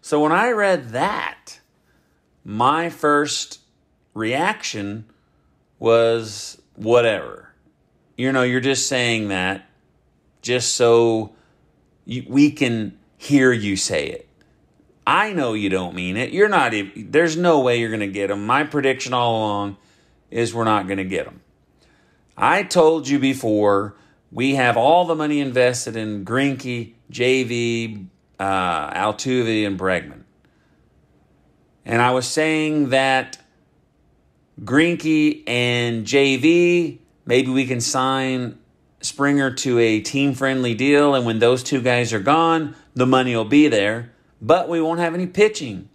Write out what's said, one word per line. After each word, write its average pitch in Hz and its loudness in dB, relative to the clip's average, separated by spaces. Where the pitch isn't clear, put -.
So 147 0
when 151 2
I 214 2
read 190 0
that, - -6
my 135 -2
first 147 -2
reaction 113 -6
was, 113 0
"Whatever. 107 0
You 131 0
know, 131 2
you're 127 0
just 131 0
saying 117 -2
that 92 -4
just 123 -2
so 117 2
you, 123 -8
we 143 4
can 117 -4
hear 131 4
you 104 -2
say 80 -4
it. - -12
I 196 0
know 131 -2
you 101 -2
don't 90 -4
mean 90 -6
it. 127 -6
You're 202 2
not 135 0
ev-, 101 -8
there's 160 2
no 165 4
way 120 2
you're 113 -2
gonna 110 -4
get 98 -4
'em. 101 -4
My 131 2
prediction 131 -2
all 120 0
along 101 -4
is 117 -4
we're 117 -2
not 104 0
gonna 98 -4
get 92 -6
'em." - -20
I 170 2
told 160 4
you 143 2
before, 107 0
we 135 -2
have 123 2
all 160 4
the 165 -2
money 151 -2
invested 123 0
in 107 -8
Greinke, 123 -4
J 127 0
V, 117 -4
uh, 92 -2
Altuve, 110 -2
and 98 -4
Bregman. 87 -4
And 117 -2
I 123 4
was 127 0
saying 156 0
that 131 0
Greinke 151 2
and 120 -2
J 139 2
V, 170 2
maybe 127 2
we 131 0
can 123 -4
sign 131 -2
Springer 139 0
to 127 -2
a 110 2
team-friendly 131 -2
deal, 143 4
and 123 0
when 113 -2
those 120 4
two 127 -2
guys 120 0
are 107 -2
gone, 160 2
the 127 2
money 127 2
will 113 0
be 147 6
there, 113 0
but 156 2
we 165 -2
won't 165 -2
have 170 0
any 180 -4
pitching. 180 0